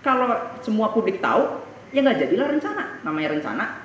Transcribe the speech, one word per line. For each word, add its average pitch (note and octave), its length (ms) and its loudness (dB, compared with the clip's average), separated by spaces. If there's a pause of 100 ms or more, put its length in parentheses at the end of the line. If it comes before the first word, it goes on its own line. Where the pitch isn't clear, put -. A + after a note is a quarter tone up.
Kalau B3+ 240 4 (320)
semua G#3+ 320 0
publik - 280 2
tahu, - 400 2 (320)
ya C4+ 120 4
nggak F#3 240 4
jadilah C4+ 240 2
rencana, - 500 -4
namanya D#3 340 -2
rencana. C#3+ 280 -4 (200)